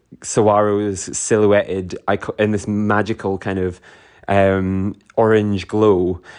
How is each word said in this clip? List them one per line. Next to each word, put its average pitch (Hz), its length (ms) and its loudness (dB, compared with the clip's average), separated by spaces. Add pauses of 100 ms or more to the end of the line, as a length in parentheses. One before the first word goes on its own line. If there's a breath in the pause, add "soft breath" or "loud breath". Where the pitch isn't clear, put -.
(200)
saguaros 104 920 0
silhouetted 101 840 0 (100)
ico-, 98 320 -4
in 107 120 2
this 104 180 -4
magical 104 680 -2
kind 95 200 -6
of, 92 220 -4 (480 loud breath)
um, 95 640 0 (220)
orange 104 500 2
glow 92 540 2 (180 loud breath)